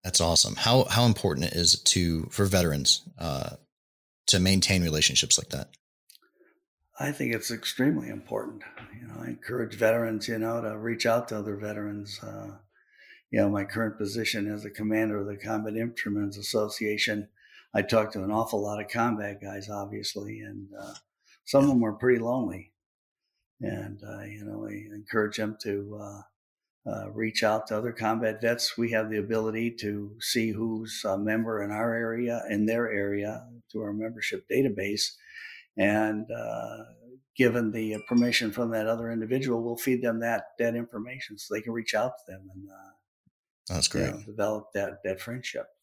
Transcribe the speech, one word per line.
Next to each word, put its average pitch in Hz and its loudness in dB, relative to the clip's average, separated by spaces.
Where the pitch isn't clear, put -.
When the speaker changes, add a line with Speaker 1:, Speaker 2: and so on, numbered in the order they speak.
Speaker 1:
That's 95 2
awesome. 85 4
How, 123 6
how 120 4
important 87 4
it - -2
is 85 4
to, 82 4
for 104 4
veterans, 85 4
uh, 76 -4
to 95 6
maintain 92 6
relationships 76 4
like - -6
that? - -6
Speaker 2:
I 143 -2
think 127 -2
it's 113 -4
extremely - 0
important. - -6
You - -14
know, - -12
I - -8
encourage 120 -6
veterans, 113 2
you 113 -2
know, 117 -2
to 107 -6
reach 113 -4
out 120 4
to 107 -4
other 101 -4
veterans. 104 -8
Uh, 107 -12
you 107 4
know, 101 6
my 101 0
current 110 -2
position 107 -2
as 107 -6
a 104 -12
commander 107 0
of 101 -4
the 101 -8
Combat 107 -4
Infantrymen's 104 -2
Association, 104 0
I 104 4
talk 107 4
to 98 -4
an 101 -2
awful 110 0
lot 104 -4
of 101 -8
combat 107 -2
guys, 101 -10
obviously, 101 -8
and, 101 -12
uh, 101 -12
some 139 6
Speaker 1:
Yeah. 143 8
Speaker 2:
of 127 4
'em 117 6
are 107 2
pretty 123 4
lonely. 113 -2
And, 101 -8
uh, 101 -12
you 104 -14
know, 107 -10
I 104 -10
encourage 107 0
them 107 -4
to, 101 -6
uh, 101 -12
uh, 104 -8
reach 110 0
out 110 2
to 110 -2
other 117 -2
combat 110 0
vets. 120 0
We 117 2
have 110 2
the 107 -2
ability 110 0
to 104 -4
see 113 2
who's 110 -4
a 95 2
member 110 0
in 101 -4
our 113 0
area, 117 -2
in 107 2
their 117 2
area, 104 -2
through 110 -6
our 104 -6
membership 110 -6
database. 104 0
And, 107 2
uh, 113 -8
given 117 6
the 110 -2
permission 120 2
from 117 -2
that 110 0
other 117 -2
individual, 117 0
we'll 120 -4
feed 123 2
them 113 0
that, 117 -2
that 117 2
information 117 -8
so - -8
they 110 -2
can 117 -6
reach 117 -4
out 110 0
to - -20
them 95 -16
and, 98 -16
uh, 95 -20
Speaker 1:
That's 92 0
Speaker 2:
you 71 0
Speaker 1:
great. 69 2
Speaker 2:
know, - -10
develop 107 -2
that, 98 -4
that 95 -4
friendship. 117 -8